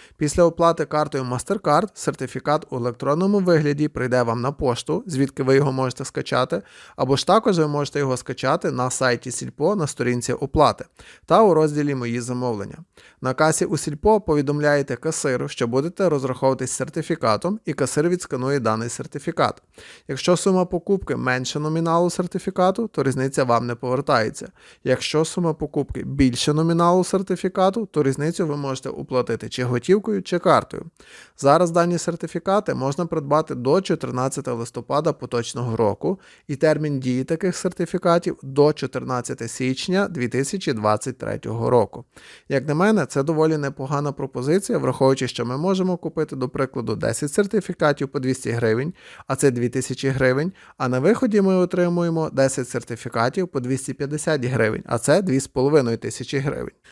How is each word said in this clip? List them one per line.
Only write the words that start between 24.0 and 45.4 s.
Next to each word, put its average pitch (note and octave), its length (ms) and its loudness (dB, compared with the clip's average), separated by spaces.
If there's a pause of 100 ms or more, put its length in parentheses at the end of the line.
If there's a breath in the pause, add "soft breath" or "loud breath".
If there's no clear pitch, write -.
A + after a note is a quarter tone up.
Якщо D3 400 0
сума E3 300 -2
покупки D3 500 -6
більше C3+ 500 2
номіналу E3+ 500 4
сертифікату, F#3+ 840 0
то D3+ 160 0
різницю C#3+ 440 0
ви D3 100 -4
можете C3+ 320 -6
оплатити B2 600 -4
чи B2+ 160 -4
готівкою, F#3 580 0
чи F3 160 -2
картою. - 460 2 (540 loud breath)
Зараз D#3+ 320 6
дані E3+ 280 2
сертифікати F3 760 -2
можна C3+ 320 -2
придбати D3+ 480 0
до C3 260 2
чотирнадцятого C3 760 -4
листопада C3+ 560 -2
поточного A#2+ 640 -4
року, A#2+ 440 0 (280 loud breath)
і C#3+ 80 -4
термін D3+ 440 2
дії C3 240 -2
таких E3+ 320 -2
сертифікатів F3 840 0
до C#3+ 300 4
чотирнадцяте B2+ 760 -6
січня F3+ 600 -2
дві B2 200 -4
тисячі C#3 440 -2
двадцять G#2+ 460 0
третього A2+ 520 -4
року. A#2 340 2 (440 loud breath)
Як C3+ 200 -2
на D3 60 0
мене, F#3 320 4
це C#3 160 -2
доволі D#3 340 2
непогана C#3+ 560 -4
пропозиція, D3 640 -2
враховуючи, C3 500 2
що A#2 180 -6